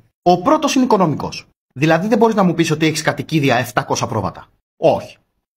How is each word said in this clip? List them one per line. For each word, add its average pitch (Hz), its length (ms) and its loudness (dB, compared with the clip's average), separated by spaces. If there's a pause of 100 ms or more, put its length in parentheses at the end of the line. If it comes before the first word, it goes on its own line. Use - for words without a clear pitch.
(220)
Ο 175 200 2
πρώτος 294 340 0
είναι 262 80 2
οικονομικός. 160 600 -2 (280)
Δηλαδή 160 340 0
δεν 226 100 2
μπορείς 226 180 2
να 202 80 2
μου 175 100 2
πεις 160 180 0
ότι 156 140 0
έχεις 156 160 -2
κατοικίδια 139 540 -2
επτακόσια 123 520 -2
πρόβατα. 92 380 -6 (320)
Όχι. - 400 0 (400)